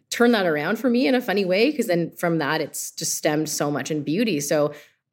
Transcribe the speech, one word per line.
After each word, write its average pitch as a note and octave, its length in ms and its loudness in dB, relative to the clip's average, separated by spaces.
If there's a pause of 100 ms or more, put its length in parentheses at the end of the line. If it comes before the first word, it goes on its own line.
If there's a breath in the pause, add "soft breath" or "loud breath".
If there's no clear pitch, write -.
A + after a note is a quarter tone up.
turned A#3+ 240 4
that G3 140 2
around D#3+ 320 0
for C4+ 100 0
me A#3+ 180 2
in C4+ 80 2
a B3 60 2
funny G3+ 240 0
way. G3+ 260 2
'Cause B3 160 -2
then E3+ 300 0
from E3 220 0
that, D3+ 220 0
it's - 300 -8
just - 240 -6
stemmed D3+ 320 0
so D3+ 240 -2
much C3+ 200 -4
in D3+ 120 -4
beauty. E3+ 380 0
So D3 320 0 (400 loud breath)